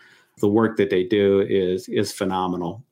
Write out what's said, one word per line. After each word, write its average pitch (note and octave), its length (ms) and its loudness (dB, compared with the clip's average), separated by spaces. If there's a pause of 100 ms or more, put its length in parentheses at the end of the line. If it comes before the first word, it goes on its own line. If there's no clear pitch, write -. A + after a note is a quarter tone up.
(380)
the G#2 100 0
work A2 280 2
that G2+ 140 2
they F#2 140 0
do G2 360 4
is, F#2 480 -2
is G#2 240 -2
phenomenal F#2 800 -4